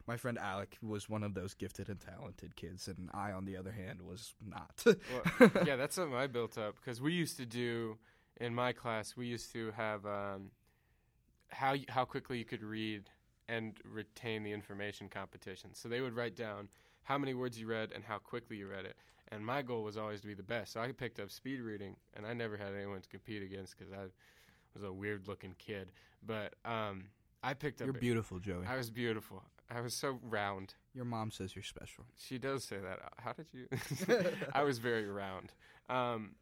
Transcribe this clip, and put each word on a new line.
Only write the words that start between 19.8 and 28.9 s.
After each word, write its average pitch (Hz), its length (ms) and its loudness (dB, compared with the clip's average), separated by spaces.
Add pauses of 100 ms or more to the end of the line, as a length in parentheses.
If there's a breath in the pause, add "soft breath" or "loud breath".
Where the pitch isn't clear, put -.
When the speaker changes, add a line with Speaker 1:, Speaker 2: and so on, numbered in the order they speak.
Speaker 2:
was 107 140 -4
always 107 240 -4
to 104 60 -10
be 104 80 -6
the 95 80 -10
best. 107 280 -2
So 110 80 -4
I 120 140 0
picked 123 260 -6
up 101 120 -6
speed 131 280 -6
reading, 101 380 -6 (160)
and 104 120 -8
I 113 80 -4
never 117 220 -2
had 101 180 -2
anyone 98 280 -4
to - 80 -16
compete 101 340 -8
against 95 340 -8
'cause 95 140 -12
I 98 160 -6 (640 soft breath)
was 98 100 -10
a 95 100 -4
weird-looking 98 600 -4
kid. 95 360 -6 (300 loud breath)
But, 107 320 -2 (100)
um, 101 460 -2 (320)
I 131 140 2
picked 139 260 -2
up 131 60 0
Speaker 1:
You're 135 100 0
Speaker 2:
a - 20 -4
Speaker 1:
beautiful, 113 400 4
Joey. 90 260 -2
Speaker 2:
I 127 120 0
was 117 140 -2